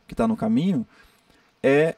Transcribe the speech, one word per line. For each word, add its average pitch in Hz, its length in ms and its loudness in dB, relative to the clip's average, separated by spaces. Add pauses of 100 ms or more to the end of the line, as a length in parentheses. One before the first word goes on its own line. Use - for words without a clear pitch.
que - 60 -20
tá 117 140 -2
no 110 100 0
caminho 123 480 0 (760)
é 147 340 2